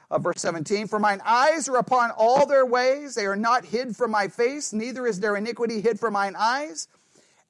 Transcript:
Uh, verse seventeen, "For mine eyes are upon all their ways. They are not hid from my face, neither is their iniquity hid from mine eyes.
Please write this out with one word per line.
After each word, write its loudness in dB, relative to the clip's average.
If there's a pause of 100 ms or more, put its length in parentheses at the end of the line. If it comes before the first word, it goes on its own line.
(100)
Uh, 0
verse -2
seventeen, -4
"For -4
mine 0
eyes 2
are 0
upon 2
all 4
their 4
ways. 0
They -2
are 0
not 0
hid -4
from -2
my 0
face, -2
neither -6
is -2
their 0
iniquity -4
hid 0
from -2
mine -2
eyes. -2 (600)